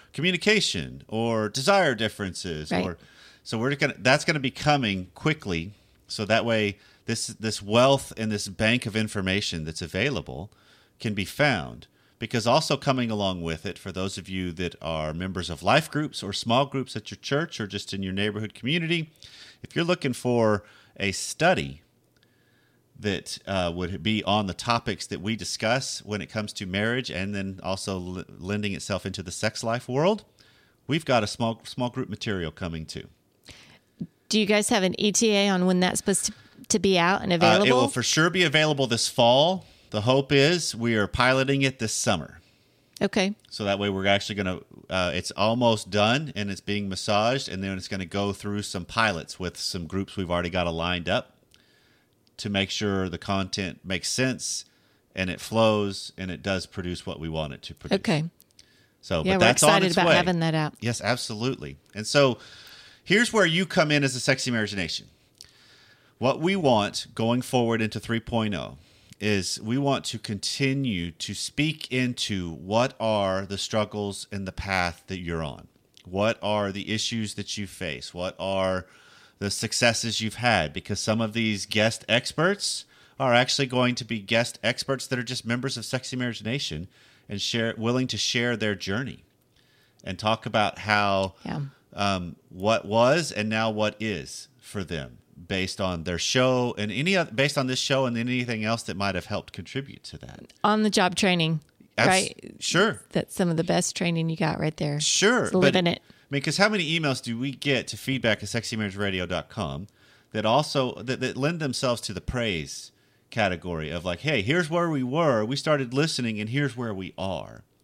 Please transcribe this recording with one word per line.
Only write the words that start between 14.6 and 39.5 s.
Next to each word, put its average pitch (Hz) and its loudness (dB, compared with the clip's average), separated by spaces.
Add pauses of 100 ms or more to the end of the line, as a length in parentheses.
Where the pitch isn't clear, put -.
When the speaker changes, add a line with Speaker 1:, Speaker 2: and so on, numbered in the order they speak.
Speaker 1:
are 78 -4
members 90 -6
of 78 -8
life 127 4
groups 147 -4
or 98 -6
small 120 0
groups 139 -6
at - -10
your - -14
church 160 -4
or 104 -4
just 101 -8
in 98 -6
your 95 -4
neighborhood 104 -2
community, 160 -2 (500)
if - -16
you're 165 0
looking 165 0
for 113 2 (360)
a 98 0
study 95 0 (1160)
that, - -4
uh, 92 0
would 90 -4
be 104 0
on 101 2
the 87 -4
topics 117 -2
that 95 -8
we 110 -4
discuss 117 -2
when 101 -6
it 67 -10
comes 104 -6
to 104 -8
marriage 107 -2
and 95 -4
then 95 -6
also 95 -4
l-, 90 -8 (160)
lending 101 -4
itself 92 -4
into 95 -6
the 87 -12
sex - -4
life 120 -2
world, 165 0 (640)
we've 156 -2
got 120 4
a 104 0
small, 113 -4
small 123 -4
group 117 -6
material 95 -4
coming 82 -8
too. - -12 (1200)
Speaker 2:
Do 214 4
you 208 4
guys 208 4
have 214 4
an 180 0
E 208 2
T 220 4
A 202 4
on 180 4
when 185 4
that's 180 2
supposed - 0
to, - -6 (360)
to 208 4
be 190 6
out 175 4
and - -2
Speaker 1:
Uh, 175 4
Speaker 2:
available? 139 6
Speaker 1:
it 131 8
will 127 6
for 131 -2
sure 160 4
be 180 4
available 151 4
this 113 0
fall. 143 6 (240)